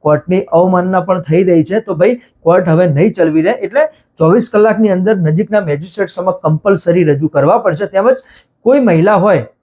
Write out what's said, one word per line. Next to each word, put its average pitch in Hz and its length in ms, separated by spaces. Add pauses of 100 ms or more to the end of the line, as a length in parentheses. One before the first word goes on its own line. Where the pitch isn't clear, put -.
કોર્ટની 151 400 (160)
અવમાનના 180 460
પણ 180 240
થઈ 180 220
રહી 160 180
છે. 220 160
તો 175 160
ભાઈ 240 180 (220)
કોર્ટ 170 320
હવે 175 240
નહીં 202 200
ચલવી 160 300
રહે, - 140
એટલે 262 260 (300)
ચોવીસ 190 320
કલાકની 208 480
અંદર 196 280
નજીકના 190 440
મેજિસ્ટ્રેટ 175 480
સમક્ષ 180 240
કમ્પલસરી 170 720
રજૂ 151 220
કરવા 156 300
પડશે. 196 280
તેમજ 220 220 (480)
કોઈ 254 260
મહિલા 180 360
હોય 160 200 (160)